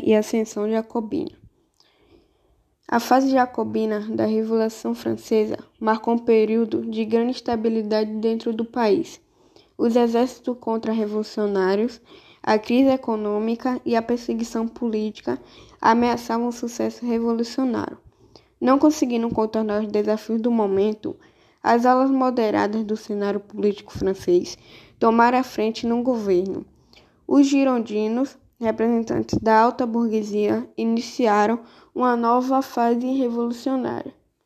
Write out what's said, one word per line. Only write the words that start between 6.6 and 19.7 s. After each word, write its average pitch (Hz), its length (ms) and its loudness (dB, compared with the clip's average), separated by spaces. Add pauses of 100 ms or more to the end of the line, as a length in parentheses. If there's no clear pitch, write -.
de 220 220 -4
grande 233 240 0
estabilidade 220 840 -2
dentro 226 360 -2
do 226 140 -4
país. 226 520 0 (600)
Os 233 180 2
exércitos 240 640 0
contra-revolucionários, 214 1400 -2 (440)
a 214 160 2
crise 247 320 2
econômica 226 920 -2
e 240 140 -2
a 226 60 0
perseguição 233 680 -4
política 220 720 -6 (400)
ameaçavam 233 680 2
o 240 40 -4
sucesso 233 540 -6
revolucionário. 233 880 -2 (640)
Não 262 180 4
conseguindo 247 520 2
contornar 220 500 -2